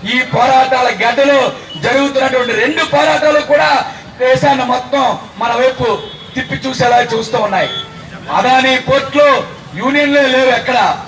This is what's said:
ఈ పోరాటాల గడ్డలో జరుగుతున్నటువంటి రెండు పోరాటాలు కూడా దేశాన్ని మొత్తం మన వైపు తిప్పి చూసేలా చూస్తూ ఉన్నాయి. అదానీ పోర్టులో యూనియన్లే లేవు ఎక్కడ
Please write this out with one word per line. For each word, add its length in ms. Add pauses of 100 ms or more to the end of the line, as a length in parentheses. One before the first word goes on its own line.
(120)
ఈ 40 (160)
పోరాటాల 540 (160)
గడ్డలో 360 (460)
జరుగుతున్నటువంటి 760
రెండు 220 (100)
పోరాటాలు 480 (100)
కూడా 200 (520)
దేశాన్ని 500
మొత్తం 320 (360)
మన 100 (100)
వైపు 260 (480)
తిప్పి 300
చూసేలా 340 (140)
చూస్తూ 240 (100)
ఉన్నాయి. 220 (680)
అదానీ 360 (160)
పోర్టులో 400 (500)
యూనియన్లే 440 (100)
లేవు 260
ఎక్కడ 200 (280)